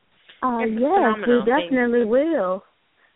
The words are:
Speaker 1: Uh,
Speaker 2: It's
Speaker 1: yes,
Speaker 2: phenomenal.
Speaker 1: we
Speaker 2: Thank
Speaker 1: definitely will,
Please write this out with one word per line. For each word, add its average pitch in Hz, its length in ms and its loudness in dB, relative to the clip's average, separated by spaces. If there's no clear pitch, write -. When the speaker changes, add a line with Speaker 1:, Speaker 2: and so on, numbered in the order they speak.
Speaker 1:
Uh, 240 200 -2
Speaker 2:
It's 226 100 -2
Speaker 1:
yes, 226 100 -4
Speaker 2:
phenomenal. 240 640 2
Speaker 1:
we 233 60 2
Speaker 2:
Thank 262 180 -2
Speaker 1:
definitely 240 360 0
will, 226 580 0